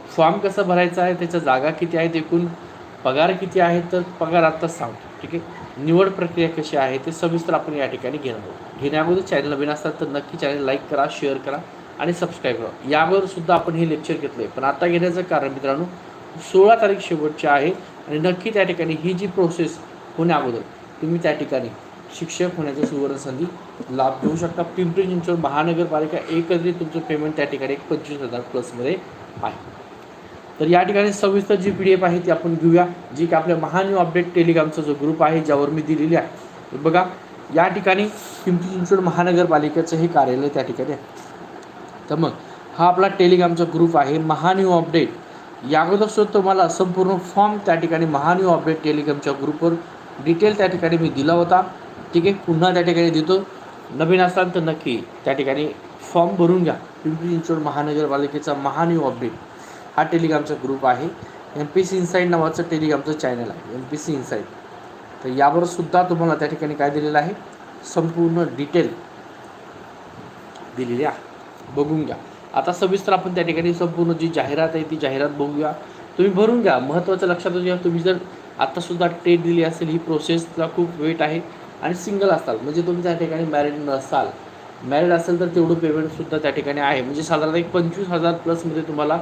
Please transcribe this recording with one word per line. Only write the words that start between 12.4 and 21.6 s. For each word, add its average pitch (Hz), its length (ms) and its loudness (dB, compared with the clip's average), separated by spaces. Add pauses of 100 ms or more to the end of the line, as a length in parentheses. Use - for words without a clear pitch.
करा. 113 340 -8
यावर 170 360 4
सुद्धा 180 280 0
आपण 170 220 2
हे 165 140 2
लेक्चर 156 240 -2
घेतलंय, 139 340 -6
पण 127 160 -8
आता 139 240 2
घेण्याचं 175 340 2
कारण 147 280 0
मित्रांनो, 135 360 -2 (640)
सोळा 202 240 8
तारीख 202 260 2
शेवटची 151 460 -2
आहे 143 240 4 (360)
आणि 147 120 -2
नक्की 180 300 0
त्या 208 140 4
ठिकाणी 170 360 -2
ही 175 140 -2
जी 185 140 -4
प्रोसेस 170 500 0 (400)
होण्या 165 180 2
अगोदर 123 260 -2 (400)
तुम्ही 165 220 0
त्या 156 100 2
ठिकाणी 135 340 -4 (480)